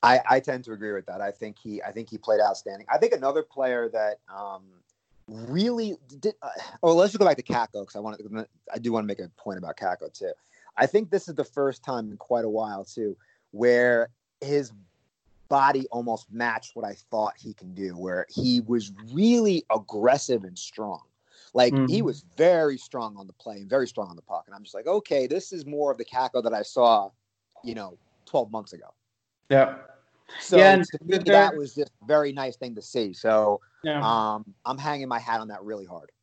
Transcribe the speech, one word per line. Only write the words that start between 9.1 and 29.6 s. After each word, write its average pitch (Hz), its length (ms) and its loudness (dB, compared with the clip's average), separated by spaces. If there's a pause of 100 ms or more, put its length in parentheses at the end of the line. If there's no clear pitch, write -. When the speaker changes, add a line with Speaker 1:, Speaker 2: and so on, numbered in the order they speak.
Speaker 1:
a 90 180 -12
point 95 220 -10
about 85 180 -10
Kakko - 360 -6
too. - 200 -8 (440)
I 135 100 2
think 202 240 0
this 190 180 -2
is 165 60 -12
the 139 100 -2
first 139 380 -4
time 117 280 -6
in 104 60 -14
quite 117 280 -2
a 113 40 -2
while 107 360 -6
too, 107 320 -8 (360)
where 120 560 4 (320)
his 139 320 -2 (760)
body 139 420 2
almost 120 420 -8
matched 113 440 -6
what 117 100 -10
I 101 80 -10 (160)
thought 107 280 -2
he 113 140 -16
can 92 220 -18
do, 92 220 -8
where 90 320 -6
he 127 320 0
was 110 320 -4 (200)
really 214 520 2 (100)
aggressive 123 680 0
and 90 140 -16
strong. 101 440 -12 (500)
Like, 123 220 4
Speaker 2:
Mm. 131 160 2
Speaker 1:
he 196 100 0
was 170 240 -4 (120)
very 160 420 4
strong 113 380 -10
on 98 100 -20
the 92 80 -20
play 110 220 -16
and 101 120 -16
very 117 200 0
strong 104 200 -8
on 87 60 -18
the 85 80 -20
puck. 82 240 -10
And 98 80 -20
I'm 101 80 -20
just - 120 -20
like, 107 120 -10
"Okay, 175 400 0
this 175 260 -6
is 160 140 -12
more 147 240 -2
of 120 80 -4
the 117 60 -6
Kakko 127 400 -2
that 113 100 -2
I 107 80 -4
saw, 113 480 4 (540)
you 117 100 -8
know, 98 240 -14 (260)
twelve 117 280 -2
months 110 200 -10
ago." - 220 -20 (560)
Speaker 2:
Yeah. 135 240 6 (640)